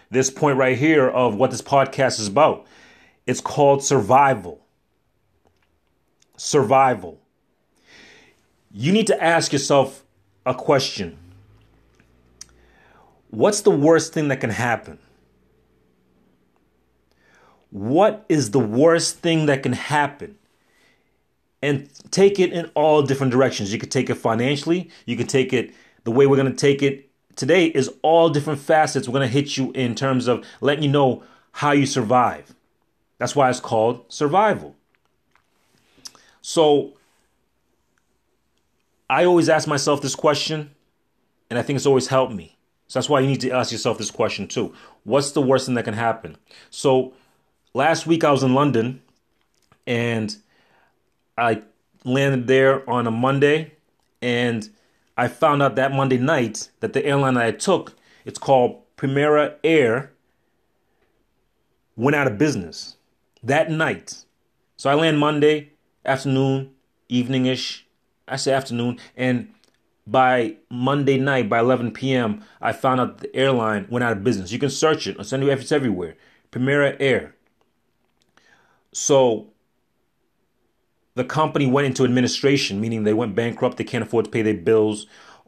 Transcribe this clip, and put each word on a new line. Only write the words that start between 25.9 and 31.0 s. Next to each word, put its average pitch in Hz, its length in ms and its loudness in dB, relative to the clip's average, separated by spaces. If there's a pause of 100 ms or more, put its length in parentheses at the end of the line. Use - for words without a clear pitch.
the 123 60 -4
way 135 160 6
we're 135 100 4
gonna 131 180 2
take 143 280 0
it 135 260 -2 (280)
today 175 300 2
is 135 220 0 (140)
all 165 280 4
different 147 280 -4
facets. 151 480 0
We're 120 60 -6
gonna 135 160 0
hit 143 280 -2
you 131 160 -4
in 120 220 -4
terms 127 320 -2
of 120 180 0 (160)
letting 147 220 0
you 143 80 0
know 135 320 2 (300)